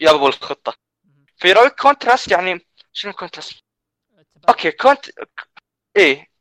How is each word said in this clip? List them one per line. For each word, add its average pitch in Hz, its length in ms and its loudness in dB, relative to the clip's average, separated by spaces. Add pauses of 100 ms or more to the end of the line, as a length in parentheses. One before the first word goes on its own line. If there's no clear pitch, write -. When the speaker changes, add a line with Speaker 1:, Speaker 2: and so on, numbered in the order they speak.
Speaker 1:
يابوا 151 280 2
الخطة. - 460 -8 (300)
Speaker 2:
مهم. - 220 -20 (100)
Speaker 1:
فيراويك 214 440 2
contrast، 277 500 0
يعني، 185 360 -4 (260)
شنو 202 200 -12
contrast؟ 170 400 -16 (680)
Speaker 2:
التباين. - 300 -20
Speaker 1:
أوكي، 185 220 0
كونت-، 269 400 0 (840)
إيه، 139 340 0 (100)